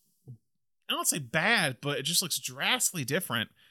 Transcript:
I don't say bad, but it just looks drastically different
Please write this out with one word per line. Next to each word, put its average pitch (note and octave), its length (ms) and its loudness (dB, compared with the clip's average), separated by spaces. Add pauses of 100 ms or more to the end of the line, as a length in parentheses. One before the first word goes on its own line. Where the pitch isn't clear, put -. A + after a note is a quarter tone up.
(260)
I - 640 -14
don't D#4+ 140 -2
say - 120 2
bad, D#3+ 640 2
but C#3 180 -2
it C3+ 40 -4
just D#3+ 180 0
looks F3 180 0
drastically F3 640 0
different A#2+ 460 -2 (200)